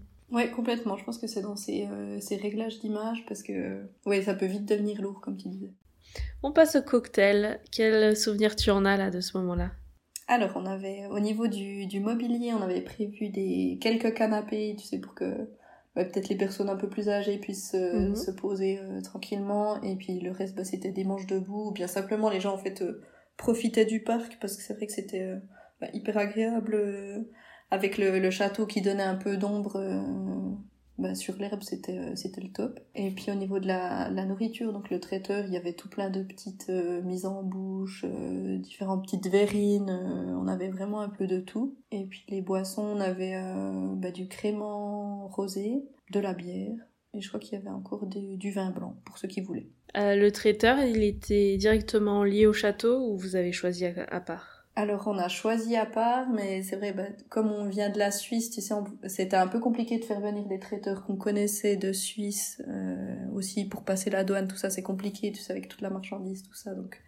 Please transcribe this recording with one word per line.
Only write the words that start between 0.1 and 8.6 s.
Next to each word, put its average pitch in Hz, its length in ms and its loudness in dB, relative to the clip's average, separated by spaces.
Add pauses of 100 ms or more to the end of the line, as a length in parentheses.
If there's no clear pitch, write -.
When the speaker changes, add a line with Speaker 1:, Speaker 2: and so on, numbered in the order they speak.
Speaker 1:
Ouais, 233 200 2
complètement. 233 460 0
Je - 80 -10
pense 233 140 -6
que - 80 -6
c'est 214 140 -4
dans 202 160 -6
ces, 202 300 -4
euh, 202 340 -6
ces 202 160 -4
réglages 214 440 -4
d'image, 220 460 -2
parce 202 160 -8
que, 196 420 -4 (200)
ouais, 196 180 4
ça 196 120 2
peut 196 120 0
vite 202 220 -2
devenir 208 320 2
lourd, 196 200 -6
comme 196 180 -6
tu 190 100 -10
disais. 190 240 -8 (720)
Speaker 2:
On 277 100 0
passe 311 240 8
au 269 60 6
cocktail. 208 760 4 (140)
Quel 214 440 8
souvenir 214 380 4
tu - 160 4